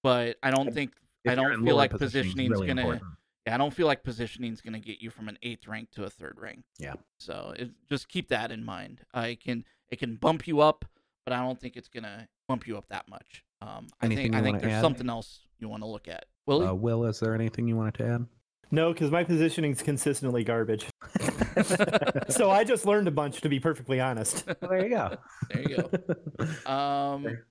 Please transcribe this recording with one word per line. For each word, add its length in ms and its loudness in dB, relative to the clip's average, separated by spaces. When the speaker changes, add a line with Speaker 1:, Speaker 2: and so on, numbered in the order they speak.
Speaker 1:
But 380 2
I 100 0
don't 160 2
Speaker 2:
And 80 -4
Speaker 1:
think, 180 -4
Speaker 2:
if 80 2
Speaker 1:
I 40 2
Speaker 2:
you're 80 2
Speaker 1:
don't 160 0
Speaker 2:
in 60 2
Speaker 1:
feel 100 6
Speaker 2:
lower 80 6
Speaker 1:
like 80 2
Speaker 2:
positioning, 300 0
it's 120 -2
Speaker 1:
positioning's 180 0
Speaker 2:
really 160 0
Speaker 1:
gonna, 140 0
Speaker 2:
important. 220 -2
Speaker 1:
yeah, 80 -2
I 20 0
don't 160 0
feel 140 2
like 160 2
positioning's 580 -6
gonna 180 -12
get 220 -14
you 80 -12
from 200 -14
an 140 -14
eighth 240 -10
rank 240 -12
to 120 -10
a 60 -6
third 300 -14
rank. 240 -16
Speaker 2:
Yeah. 160 -12
Speaker 1:
So 380 -12
it, 140 -10
just 200 -4
keep 200 -4
that 220 -2
in 140 -10
mind. 360 -12
Uh, 140 -2
it 120 -10
can, 220 -4
it 80 -8
can 200 -4
bump 300 2
you 140 2
up, 220 6
but 80 -2
I 80 0
don't 180 -4
think 180 -14
it's 120 -18
gonna 380 -14
bump 200 -2
you 100 -6
up 120 -14
that 200 -8
much. 340 -20
Um, 260 -14
I 40 0
Speaker 2:
Anything 200 0
Speaker 1:
think, 100 2
Speaker 2:
you 40 4
Speaker 1:
I 40 2
think 140 2
Speaker 2:
wanna 100 -2
Speaker 1:
there's 100 2
Speaker 2:
add? 40 2
Speaker 1:
something 280 2
else 300 -8
you 80 -10
wanna 200 -10
look 200 -12
at. 180 -12
Willie? 220 4
Speaker 2:
Uh, 60 0
Will, 320 2
is 140 -2
there 140 2
anything 340 0
you 80 2
wanted 200 0
to 100 -2
add? 200 0
Speaker 3:
No, 220 4
'cause 180 0
my 120 4
positioning's 580 2
consistently 640 0
garbage. 420 2
<laughs> 60 -2
So 220 6
I 120 8
just 220 2
learned 220 4
a 40 2
bunch, 300 -2
to 80 0
be 100 2
perfectly 400 0
honest. 460 0
Speaker 2:
<laughs> 160 -6
Well, 100 -6
there 120 4
you 60 0
go. 280 0
Speaker 1:
There 120 -4
you 160 -2
go. 920 -4
Speaker 2:
<laughs> 0 -
Speaker 1:
Um, 520 0
Speaker 2:
Fair. 280 -6